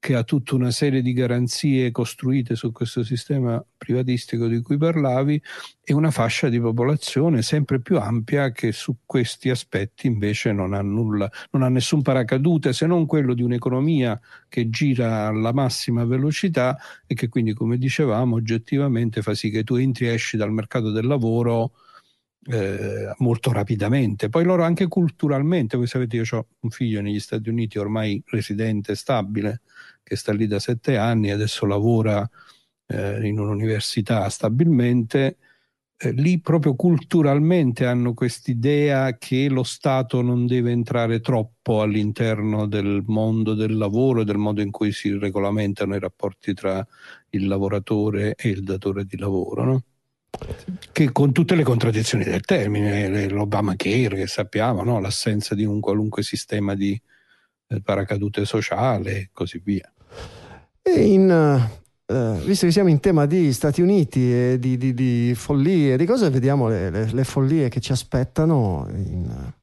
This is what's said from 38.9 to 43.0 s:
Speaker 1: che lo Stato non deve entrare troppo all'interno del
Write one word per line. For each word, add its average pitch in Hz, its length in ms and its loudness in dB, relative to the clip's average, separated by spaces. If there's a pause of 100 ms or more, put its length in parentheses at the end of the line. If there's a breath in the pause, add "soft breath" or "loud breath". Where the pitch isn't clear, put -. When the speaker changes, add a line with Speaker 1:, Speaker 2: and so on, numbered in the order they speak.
Speaker 1:
che 131 300 0
lo 127 160 2
Stato 127 580 0
non 123 240 2
deve 120 260 2
entrare 117 500 0
troppo 113 600 -2
all'interno 107 840 0
del 101 380 -2